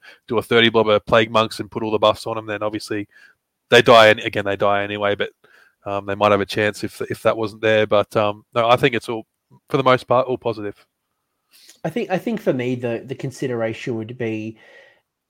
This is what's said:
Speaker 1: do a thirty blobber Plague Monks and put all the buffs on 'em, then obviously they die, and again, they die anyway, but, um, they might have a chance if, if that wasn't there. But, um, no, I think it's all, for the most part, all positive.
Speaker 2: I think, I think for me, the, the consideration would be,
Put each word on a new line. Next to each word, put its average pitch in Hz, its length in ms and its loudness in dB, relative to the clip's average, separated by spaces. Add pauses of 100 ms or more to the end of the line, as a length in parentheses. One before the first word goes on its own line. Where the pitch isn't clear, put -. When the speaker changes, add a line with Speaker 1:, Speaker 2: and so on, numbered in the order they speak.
(280)
Speaker 1:
do 120 100 -2
a - 60 0
thirty 117 260 4
blobber 107 300 2
Plague 113 320 0
Monks 110 280 0
and 107 120 -12
put 120 100 -8
all 110 100 -4
the 107 60 0
buffs 107 300 2
on 113 100 -6
'em, 110 80 -10
then 104 160 -8
obviously 107 460 -6 (640)
they - 120 8
die, 113 280 8
and 107 100 4
again, 107 260 -6
they 101 100 -2
die 101 280 0
anyway, 101 320 -4
but, - 160 -6 (540)
um, 101 200 -8
they 101 80 -6
might 104 180 4
have 101 100 4
a 98 40 -4
chance 104 380 -4
if, - 260 -10
if - 140 -8
that 110 120 0
wasn't 110 280 -8
there. 110 240 2
But, 104 280 0
um, 107 380 -2
no, 117 160 0
I 123 60 6
think 131 180 2
it's 113 160 -6
all, 113 160 -8 (440)
for - 80 0
the 135 60 0
most 127 240 2
part, 123 200 2
all 127 100 -4
positive. 107 480 -8 (960)
Speaker 2:
I 170 60 -6
think, 226 200 -6
I 185 80 -2
think 220 240 -6
for 190 100 0
me, 127 220 -2
the, 120 320 -4
the 135 80 -10
consideration 123 800 -6
would 113 220 -10
be, 110 400 -8 (720)